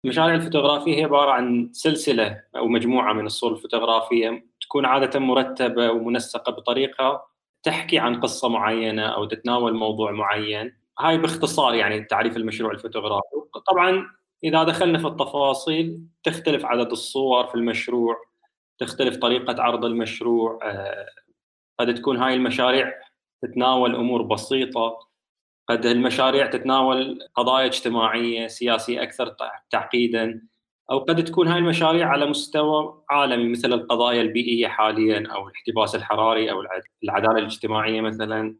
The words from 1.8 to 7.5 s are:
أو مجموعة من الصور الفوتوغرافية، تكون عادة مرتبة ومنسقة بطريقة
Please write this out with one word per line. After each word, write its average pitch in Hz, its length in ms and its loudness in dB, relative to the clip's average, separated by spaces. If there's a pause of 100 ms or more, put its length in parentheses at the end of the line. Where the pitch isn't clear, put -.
أو 120 100 0
مجموعة 113 460 2
من 107 120 -2
الصور 117 260 -4
الفوتوغرافية، 113 920 0 (160)
تكون 139 240 -2
عادة 135 340 2
مرتبة 127 720 2
ومنسقة 117 600 -2
بطريقة 131 720 -2 (420)